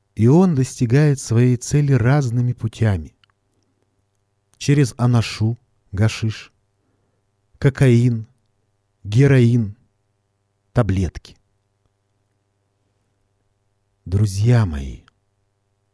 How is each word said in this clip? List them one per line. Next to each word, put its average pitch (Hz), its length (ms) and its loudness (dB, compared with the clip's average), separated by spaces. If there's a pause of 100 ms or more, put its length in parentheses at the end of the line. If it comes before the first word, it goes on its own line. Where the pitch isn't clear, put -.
(160)
И 107 120 2
он 170 280 4
достигает 135 640 0
своей 123 380 0
цели 147 340 -2
разными 123 640 0
путями. 104 600 -4 (1400)
Через 143 400 0
анашу, 117 600 -2 (340)
гашиш, 110 640 -4 (1040)
кокаин, 120 680 2 (760)
героин, 120 720 2 (960)
таблетки. 95 640 -4 (2750)
Друзья 107 600 0
мои, 69 360 -10 (920)